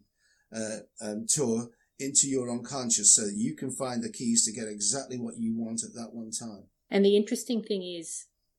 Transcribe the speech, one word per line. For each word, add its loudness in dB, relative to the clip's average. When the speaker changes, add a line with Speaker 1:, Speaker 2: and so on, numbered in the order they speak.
Speaker 1:
uh, -4
um, -6
tour 2
into 2
your 0
unconscious 4
so 4
that -2
you 0
can -6
find -4
the -4
keys 2
to -4
get -4
exactly -4
what -8
you -2
want -4
at -14
that -12
one -10
time. -10
Speaker 2:
And 6
the 8
interesting 2
thing -2
is, -10